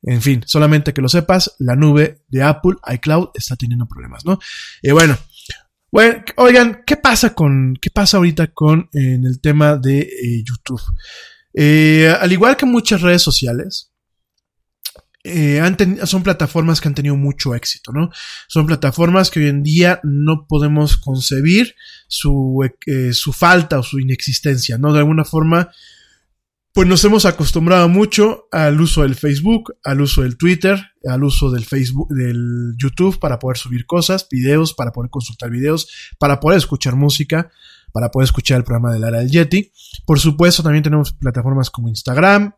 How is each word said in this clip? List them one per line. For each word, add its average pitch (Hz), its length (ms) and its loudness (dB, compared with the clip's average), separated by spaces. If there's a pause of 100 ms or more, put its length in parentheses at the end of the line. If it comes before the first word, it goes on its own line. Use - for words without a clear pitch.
En 123 180 -2
fin, 131 240 0
solamente 151 480 2
que 139 80 -4
lo 127 80 0
sepas, 175 500 0
la 123 160 -2
nube 147 540 2
de 131 140 -2
Apple, 151 340 0 (160)
iCloud, 156 400 -2
está 123 240 -10
teniendo 120 300 -4
problemas, 120 360 -16
¿no? 185 160 -2 (420)
Y 139 100 0
bueno, 156 260 4 (760)
bueno, 233 300 4 (140)
oigan, 247 500 4
¿qué 302 80 2
pasa 240 380 2
con, 135 480 0
qué - 80 -4
pasa 202 260 0
ahorita 175 380 2
con, 156 400 2
eh, 131 220 0
en 127 100 0
el 127 160 -4
tema 151 340 4
de, 135 240 0
eh, 120 420 -6
YouTube? 120 400 -10 (720)
Eh, 156 640 4
al 180 140 0
igual 220 240 4
que 277 100 -2
muchas 233 360 0
redes 175 200 4
sociales, 127 680 -4 (1300)
eh, 151 340 0
han 180 160 0
ten-, 190 320 -2
son 185 160 -2
plataformas 165 560 0
que - 80 -4
han 143 80 -4
tenido 143 220 -2
mucho 139 380 -4
éxito, - 360 -10
¿no? 156 180 -2 (380)
Son 156 180 0
plataformas 170 640 0
que 160 120 -2
hoy 147 80 2
en 143 140 -2
día 175 400 2
no 151 440 -2
podemos 151 480 2
concebir 139 800 0 (320)
su, 135 580 -2 (200)
eh, 131 260 -2
su 120 220 -4
falta 170 440 2
o 127 60 -2
su 139 160 -6
inexistencia, 131 800 -4
¿no? 147 160 0
De 151 60 4
alguna 156 260 2
forma, 160 460 0 (1000)
pues 185 140 4
nos 180 160 2
hemos 208 220 4
acostumbrado 175 640 2
mucho 208 600 0
al 151 300 0
uso 160 220 2
del 135 140 0
Facebook, 165 680 -2
al 139 160 -2
uso 139 220 0
del 123 160 -4
Twitter, 185 440 0 (240)
al 127 160 -2
uso 139 300 0
del 120 140 -4
Facebook, 131 500 -4
del 120 640 -4
YouTube 135 420 -2
para 127 200 -4
poder 127 180 -6
subir 120 280 -8
cosas, 175 460 -2
videos, 139 420 0
para 120 200 -8
poder 120 160 -8
consultar 117 400 -8
videos, 143 400 -4 (280)
para 143 220 0
poder 170 200 2
escuchar 131 360 -4
música, 147 560 -2 (400)
para 117 180 -4
poder 131 140 0
escuchar 127 360 0
el 120 40 -4
programa 117 300 -2
de 110 80 -4
Lara 117 180 -2
del 123 100 -2
Yeti. 170 440 0 (320)
Por 147 160 2
supuesto, 165 420 2
también 151 180 2
tenemos 151 300 0
plataformas 131 580 -4
como 117 200 -8
Instagram 185 680 0